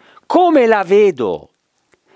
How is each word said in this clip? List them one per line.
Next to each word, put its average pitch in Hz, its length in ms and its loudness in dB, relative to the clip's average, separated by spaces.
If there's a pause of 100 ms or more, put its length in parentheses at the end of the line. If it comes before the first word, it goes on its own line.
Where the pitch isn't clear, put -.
(260)
Come 320 400 2
la 214 180 0
vedo? 151 680 -2 (640)